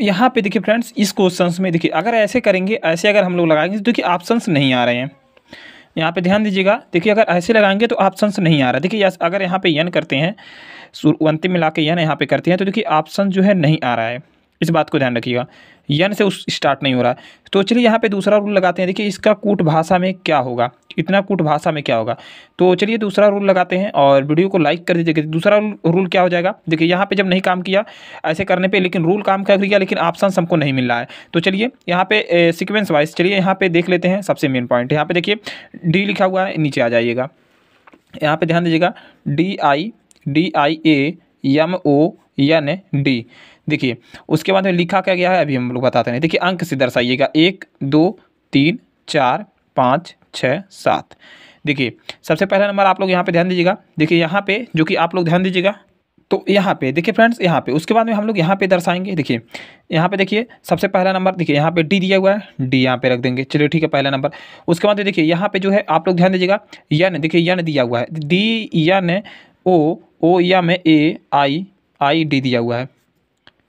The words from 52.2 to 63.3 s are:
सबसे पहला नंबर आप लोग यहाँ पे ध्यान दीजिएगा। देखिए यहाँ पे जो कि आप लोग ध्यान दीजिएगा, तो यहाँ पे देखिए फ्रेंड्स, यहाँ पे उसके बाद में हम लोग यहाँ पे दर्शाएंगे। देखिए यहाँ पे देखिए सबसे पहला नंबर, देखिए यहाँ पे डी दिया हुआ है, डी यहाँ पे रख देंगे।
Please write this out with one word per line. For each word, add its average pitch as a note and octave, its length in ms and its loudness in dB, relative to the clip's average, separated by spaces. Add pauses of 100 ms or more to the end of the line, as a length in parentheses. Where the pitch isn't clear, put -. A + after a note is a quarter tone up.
सबसे E3+ 220 0
पहला G3+ 220 0
नंबर G3 180 0
आप F#3 160 2
लोग F#3+ 100 -2
यहाँ F3+ 120 0
पे F3+ 80 -4
ध्यान E3+ 180 0
दीजिएगा। F3+ 280 0 (220)
देखिए E3 200 2
यहाँ E3+ 220 0
पे G3+ 340 -4
जो D#3 100 2
कि F3 120 -2
आप F3 180 0
लोग F3+ 100 0
ध्यान F3 180 0
दीजिएगा, F#3 320 0 (560)
तो - 180 -2
यहाँ G3 260 2
पे C3 160 -4
देखिए E3+ 220 -2
फ्रेंड्स, A#3 280 2
यहाँ E3 200 2
पे B2 100 -4
उसके D#3 220 0
बाद A3+ 120 2
में A3+ 80 -2
हम G#3 140 -2
लोग G#3+ 100 -2
यहाँ F3 180 2
पे G3 120 -2
दर्शाएंगे। F#3 460 0
देखिए C3+ 280 -2 (500)
यहाँ F3 180 2
पे G3 80 -4
देखिए G#3 300 -2 (160)
सबसे F3 260 -2
पहला F#3+ 240 0
नंबर, F#3 200 0
देखिए D#3+ 220 -2
यहाँ D#3 160 2
पे E3+ 120 0
डी F#3+ 160 0
दिया F#3+ 180 2
हुआ G3 160 4
है, G#3 140 -6 (140)
डी C3 160 0
यहाँ B2+ 200 2
पे C3 120 0
रख B2 100 0
देंगे। B2+ 260 -2